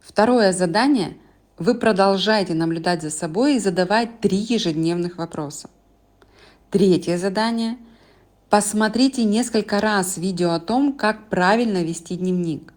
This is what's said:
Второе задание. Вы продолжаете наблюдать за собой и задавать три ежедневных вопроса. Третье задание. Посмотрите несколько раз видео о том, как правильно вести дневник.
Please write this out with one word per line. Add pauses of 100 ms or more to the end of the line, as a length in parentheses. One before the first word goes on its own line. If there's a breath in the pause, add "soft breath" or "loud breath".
Второе
задание. (420 soft breath)
Вы
продолжаете
наблюдать
за
собой
и
задавать
три
ежедневных
вопроса. (1000 soft breath)
Третье
задание. (720 loud breath)
Посмотрите
несколько
раз
видео
о
том,
как
правильно
вести
дневник.